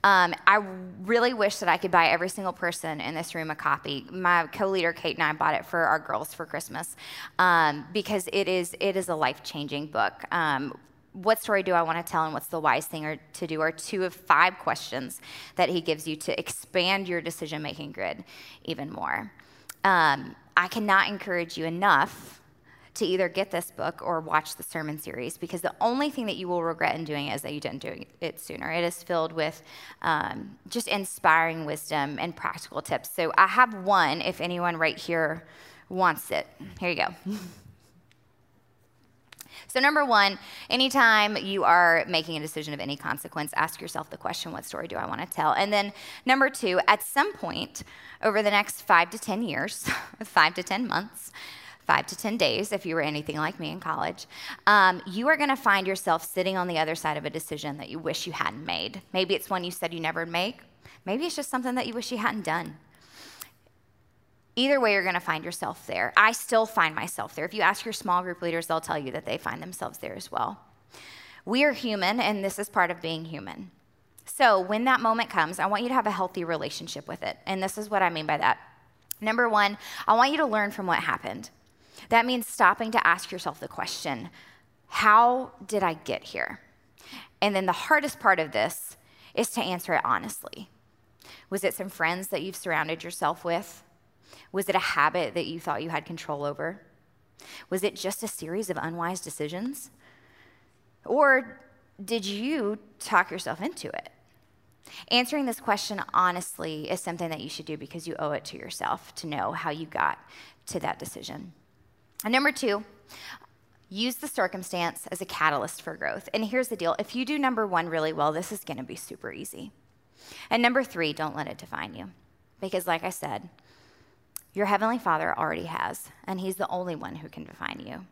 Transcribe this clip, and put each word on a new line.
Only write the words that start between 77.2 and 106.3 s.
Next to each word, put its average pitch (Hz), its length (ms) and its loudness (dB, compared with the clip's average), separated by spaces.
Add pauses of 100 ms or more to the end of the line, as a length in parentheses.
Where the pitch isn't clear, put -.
it. - 240 -4
And 190 160 -2
this 190 160 -2
is 214 100 -8
what 202 140 4
I 175 80 4
mean 156 160 -4
by 156 100 2
that. 151 220 4 (600)
Number 226 280 2
one, 208 300 4 (280)
I 214 80 8
want 247 160 8
you 302 80 0
to 302 80 4
learn 214 260 2
from 190 140 -4
what 170 120 4
happened. - 520 -4 (600)
That 233 160 6
means 247 200 -2
stopping 214 440 4
to 233 160 2
ask 170 260 2
yourself 165 260 -6
the - 100 -10
question, - 600 -6 (600)
"How 240 640 6 (140)
did 208 160 0
I 170 120 2
get - 300 -6
here?" - 360 -8 (800)
And 202 160 2
then 190 100 2
the 180 60 2
hardest 294 480 2
part 190 180 6
of 160 140 -2
this - 440 -2 (380)
is - 160 0
to - 120 -2
answer 180 320 -2
it - 100 2
honestly. - 640 -4 (800)
Was 196 160 -4
it 190 80 4
some 196 160 -6
friends 180 400 -2
that 156 140 -4
you've 185 140 -8
surrounded 160 460 -2
yourself 170 420 -2
with? 175 380 -2 (720)
Was 196 160 -2
it 190 60 2
a 185 60 6
habit 156 540 2
that 170 120 0
you 165 120 -6
thought 147 240 -4
you 165 80 -6
had 156 140 -4
control 151 400 -8
over? 147 380 -6 (880)
Was 185 120 -2
it 202 140 -2
just - 260 -6
a 220 60 -6
series 185 420 -6
of 170 60 -2
unwise 170 440 -4
decisions? 180 720 -8 (1120)
Or 262 560 4 (440)
did 208 220 -2
you 214 520 -2 (200)
talk 190 320 2
yourself 170 300 -6
into 311 280 -6
it? - 220 -10 (1000)
Answering 247 380 2
this 233 140 -4
question 202 420 -2 (100)
honestly 175 800 -2